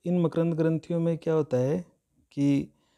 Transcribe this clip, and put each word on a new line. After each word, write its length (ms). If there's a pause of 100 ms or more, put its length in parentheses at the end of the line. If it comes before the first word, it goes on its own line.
इन 160
मकरंद 320
ग्रंथियों 460
में 180
क्या 160
होता 240
है 400 (340)
कि 420 (240)